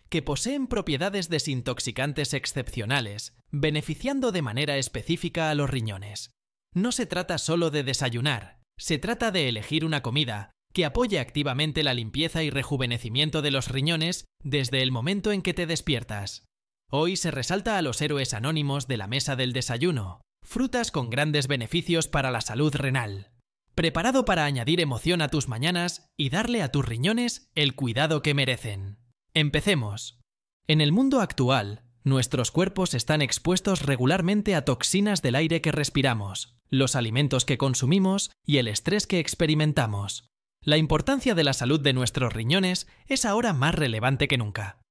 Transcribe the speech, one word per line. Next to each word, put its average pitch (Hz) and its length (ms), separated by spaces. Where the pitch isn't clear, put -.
que 165 140
poseen 247 460
propiedades 185 600
desintoxicantes 135 1040
excepcionales, 120 1000
beneficiando 160 840
de 175 120
manera 139 340
específica 160 720
a 151 60
los 143 140
riñones. 104 600
No 214 180
se 240 160
trata 175 320
solo 165 320
de 143 120
desayunar, 123 760
se 156 220
trata 220 320
de 160 180
elegir 131 340
una 156 200
comida 120 480
que 175 120
apoye 202 340
activamente 147 640
la 135 120
limpieza 139 480
y 147 80
rejuvenecimiento 131 880
de 143 100
los 135 160
riñones 160 580
desde 131 400
el 131 80
momento 175 400
en 196 100
que 180 140
te 180 100
despiertas. 117 800
Hoy 170 280
se 175 140
resalta 196 480
a - 20
los 135 180
héroes 143 360
anónimos 143 520
de 127 100
la 98 100
mesa 131 280
del 127 180
desayuno, 123 680
frutas 247 480
con 123 180
grandes 147 380
beneficios 160 600
para 131 220
la 117 120
salud 139 340
renal. 123 560
¿Preparado 180 500
para 170 200
añadir 143 340
emoción 156 420
a 147 60
tus 143 200
mañanas 170 600
y 139 120
darle 220 340
a 135 80
tus 139 120
riñones 208 720
el 143 220
cuidado 139 480
que 151 100
merecen? 110 640
Empecemos. 135 840
En 156 160
el 147 100
mundo 262 300
actual, 123 640
nuestros 131 460
cuerpos 185 460
están 156 260
expuestos 170 640
regularmente 175 720
a 147 100
toxinas 190 560
del 123 140
aire 160 260
que 160 100
respiramos, 127 840
los 135 260
alimentos 127 500
que 135 140
consumimos 185 720
y 143 140
el 120 100
estrés 175 380
que 180 140
experimentamos. 147 1080
La 147 140
importancia 180 580
de 165 80
la 139 100
salud 131 260
de 139 140
nuestros 123 400
riñones 180 540
es 262 200
ahora 220 280
más 147 220
relevante 131 520
que 131 120
nunca. 104 520